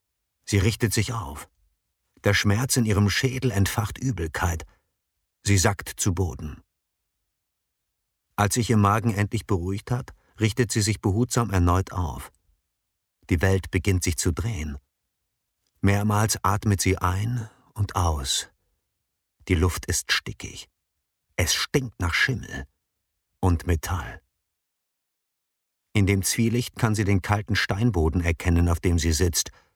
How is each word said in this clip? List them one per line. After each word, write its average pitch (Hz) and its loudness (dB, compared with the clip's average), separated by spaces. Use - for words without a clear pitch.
Sie - 0
richtet 101 0
sich 113 -2
auf. 78 -10
Der 104 4
Schmerz 104 2
in 120 4
ihrem 104 4
Schädel 127 0
entfacht 101 0
Übelkeit. 87 -4
Sie 101 4
sackt 98 0
zu 98 0
Boden. 82 -6
Als 104 2
sich 120 0
ihr 117 4
Magen 107 2
endlich 101 -2
beruhigt 95 -4
hat, 123 -6
richtet 113 0
sie 113 0
sich 104 0
behutsam 113 0
erneut 90 2
auf. 87 -6
Die 87 2
Welt 95 2
beginnt 92 0
sich 90 -2
zu 85 0
drehen. 76 -6
Mehrmals 104 2
atmet 101 0
sie 92 2
ein 107 -2
und - -4
aus. 78 -2
Die 95 2
Luft 85 0
ist - -4
stickig. - -6
Es 90 0
stinkt - -2
nach 87 -2
Schimmel 67 -2
und 90 2
Metall. 82 -4
In 101 4
dem 95 2
Zwielicht 117 -2
kann 110 0
sie 107 0
den 98 2
kalten 104 -2
Steinboden 90 0
erkennen, 85 2
auf 85 0
dem 87 2
sie 82 0
sitzt. 82 0